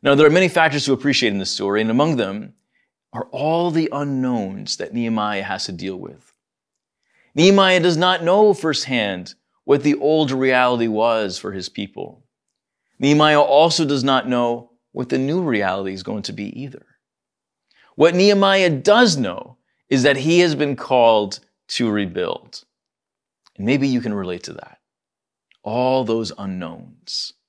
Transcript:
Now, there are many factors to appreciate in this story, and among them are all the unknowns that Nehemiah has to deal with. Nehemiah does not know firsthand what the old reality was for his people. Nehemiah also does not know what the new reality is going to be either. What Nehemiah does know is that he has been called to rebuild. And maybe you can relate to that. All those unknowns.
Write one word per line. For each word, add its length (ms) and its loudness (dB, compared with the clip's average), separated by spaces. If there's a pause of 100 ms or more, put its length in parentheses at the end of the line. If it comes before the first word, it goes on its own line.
Now, 140 4
there 120 8
are 40 8
many 160 4
factors 380 0
to 80 2
appreciate 400 0
in 60 -4
this 120 -6
story, 300 -2
and 100 -2
among 240 0
them 380 -6 (580)
are 200 -10
all 380 -2
the 220 -2
unknowns 840 -6
that 160 -10
Nehemiah 500 -4
has 220 -8
to 80 -12
deal 240 -10
with. 360 -20 (1000)
Nehemiah 460 6
does 160 2
not 260 0
know 300 4
firsthand 840 -4 (280)
what 200 2
the 120 2
old 360 0
reality 560 0
was 500 -2
for 140 -10
his 180 -10
people. 540 -12 (720)
Nehemiah 440 4
also 440 4
does 180 -2
not 240 0
know 440 -2 (200)
what 180 -10
the 80 -2
new 240 -4
reality 520 -2
is 80 -12
going 220 -8
to 100 -10
be 280 -12
either. 240 -16 (1080)
What 200 4
Nehemiah 540 4
does 480 4
know 400 -8 (320)
is 140 2
that 140 4
he 220 2
has 160 2
been 200 -2
called 640 2 (300)
to 220 -2
rebuild. 720 -6 (960)
And 80 -8
maybe 220 0
you 140 0
can 120 -6
relate 300 -8
to 100 -14
that. 260 -20 (840)
All 420 -2
those 340 -4
unknowns. 960 -12 (160)